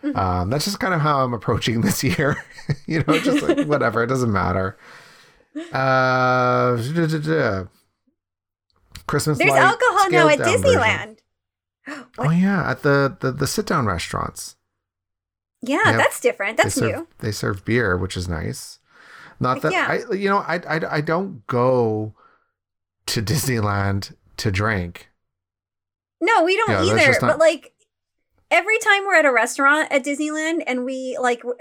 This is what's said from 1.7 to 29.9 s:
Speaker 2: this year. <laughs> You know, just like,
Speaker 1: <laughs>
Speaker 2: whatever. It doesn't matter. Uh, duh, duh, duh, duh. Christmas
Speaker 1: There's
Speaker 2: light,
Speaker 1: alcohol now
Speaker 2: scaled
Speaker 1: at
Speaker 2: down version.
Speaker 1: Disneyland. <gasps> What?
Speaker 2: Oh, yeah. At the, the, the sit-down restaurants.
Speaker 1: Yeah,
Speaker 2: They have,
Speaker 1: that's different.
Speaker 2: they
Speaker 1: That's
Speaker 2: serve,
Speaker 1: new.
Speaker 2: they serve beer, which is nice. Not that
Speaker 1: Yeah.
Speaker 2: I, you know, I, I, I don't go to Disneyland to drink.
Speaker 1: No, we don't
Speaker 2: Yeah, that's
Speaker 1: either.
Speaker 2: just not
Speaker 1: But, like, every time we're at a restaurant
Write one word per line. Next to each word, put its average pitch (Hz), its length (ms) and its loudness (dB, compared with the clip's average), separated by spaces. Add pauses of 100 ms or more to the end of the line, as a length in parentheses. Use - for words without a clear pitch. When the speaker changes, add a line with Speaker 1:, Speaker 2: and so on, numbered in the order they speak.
Speaker 2:
this - 220 0
year. 143 380 0
<laughs> - 40 -18 (400)
You 156 220 -2
know, - 120 2
just 285 240 0
like, 277 240 0
Speaker 1:
<laughs> - 0 -
Speaker 2:
whatever. 117 360 0
It 117 40 -2
doesn't 127 240 0
matter. 95 460 0 (960)
Uh, 127 1000 2
duh, 120 180 -4
duh, 165 140 0
duh, 156 120 -2
duh. 139 460 0 (1400)
Christmas 147 300 0
Speaker 1:
There's 349 140 4
Speaker 2:
light, - 100 6
Speaker 1:
alcohol 403 480 4
now 349 180 6
Speaker 2:
scaled 302 40 6
Speaker 1:
at 294 80 4
Speaker 2:
down - 220 2
version. 523 200 4
Speaker 1:
Disneyland. 214 360 -2 (680)
<gasps> 277 180 -16 (120)
What? 190 100 -2
Speaker 2:
Oh, 156 40 2
yeah. 180 380 2
At 127 120 -4
the, 139 400 2
the, 131 100 -2
the 139 160 -2
sit-down 185 380 -2
restaurants. - 720 -6 (1040)
Speaker 1:
Yeah, 269 240 -2
Speaker 2:
They 254 60 4
have, - 60 2
Speaker 1:
that's 294 220 0
different. - 380 -2
Speaker 2:
they 339 60 4
Speaker 1:
That's - 120 0
Speaker 2:
serve, 113 200 0
Speaker 1:
new. 330 120 -10 (120)
Speaker 2:
they 110 120 -4
serve 101 320 -4
beer, 110 320 2
which 92 220 -4
is 90 100 -4
nice. 87 520 -8 (600)
Not 127 220 0
that 156 100 0
Speaker 1:
Yeah. 320 280 -2 (100)
Speaker 2:
I, 226 40 -2
you 196 160 -2
know, 202 100 2
I, 165 160 -4 (120)
I, 160 300 -4
I 151 40 -2
don't 165 460 -4
go 120 680 0 (960)
to - 140 -2
Disneyland 101 920 -2 (240)
to 107 140 -2
drink. 95 580 -4 (1120)
Speaker 1:
No, 381 240 2
we 370 140 2
don't 440 120 0
Speaker 2:
Yeah, 104 100 2
that's 92 100 2
Speaker 1:
either. - 160 4
Speaker 2:
just 262 160 2
not 247 100 2
Speaker 1:
But, 302 80 0
like, 320 340 2 (760)
every 370 280 2
time 403 260 2
we're 392 120 0
at 311 80 4
a 277 60 4
restaurant 277 600 2